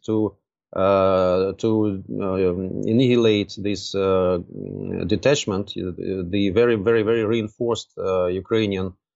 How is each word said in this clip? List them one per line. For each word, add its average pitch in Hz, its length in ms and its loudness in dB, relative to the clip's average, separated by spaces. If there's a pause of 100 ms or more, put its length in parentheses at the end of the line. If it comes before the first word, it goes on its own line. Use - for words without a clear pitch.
to, 110 300 0 (380)
uh, 95 800 2
to, 107 500 0 (160)
uh, 98 160 -4 (560)
annihilate 113 680 2
this, 98 360 -6
uh, 95 440 2 (680)
detachment, 101 720 0
uh, 92 200 -4
the 95 580 -2
very, 117 220 4
very, 110 260 2
very 113 220 0
reinforced, 113 760 -4
uh, 92 280 0
Ukrainian, 95 680 -2 (220)